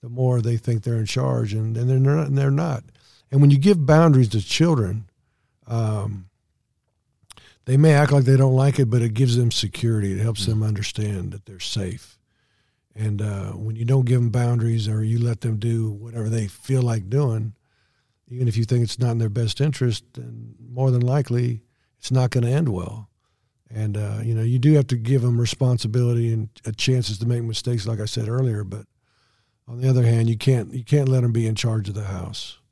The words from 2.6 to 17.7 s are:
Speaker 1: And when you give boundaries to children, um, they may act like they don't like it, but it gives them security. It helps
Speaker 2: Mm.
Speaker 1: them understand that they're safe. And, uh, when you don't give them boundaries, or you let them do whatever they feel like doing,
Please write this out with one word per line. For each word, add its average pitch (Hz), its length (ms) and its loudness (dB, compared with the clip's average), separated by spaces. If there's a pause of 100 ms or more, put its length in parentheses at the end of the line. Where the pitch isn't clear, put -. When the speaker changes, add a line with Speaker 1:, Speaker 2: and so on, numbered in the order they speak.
Speaker 1:
And 135 100 4
when 143 100 8
you 143 80 8
give 170 260 4
boundaries 151 460 6
to 107 100 0
children, 110 680 0 (600)
um, 107 640 -4 (1400)
they 127 120 0
may 151 160 6
act 143 200 4
like 143 120 4
they 135 120 4
don't 131 200 4
like 135 220 2
it, 131 100 2
but 117 140 0
it 117 120 -2
gives 120 220 2
them 120 140 2
security. 107 640 -2
It 95 100 -4
helps 107 220 -2
Speaker 2:
Mm. - 20 -2
Speaker 1:
them 110 160 -2
understand 104 680 -6
that 98 120 -16
they're 95 160 -20
safe. - 580 -8 (760)
And, 107 260 -4
uh, 101 320 -6
when 107 240 -8
you 113 80 -6
don't 131 220 2
give 123 140 2
them 120 100 0
boundaries, 117 580 0
or 110 160 -2
you 113 140 0
let 117 240 -2
them 110 160 -2
do 113 320 -2
whatever 110 400 -8
they 113 160 -2
feel 131 360 -2
like 110 280 -2
doing, 113 420 -2 (760)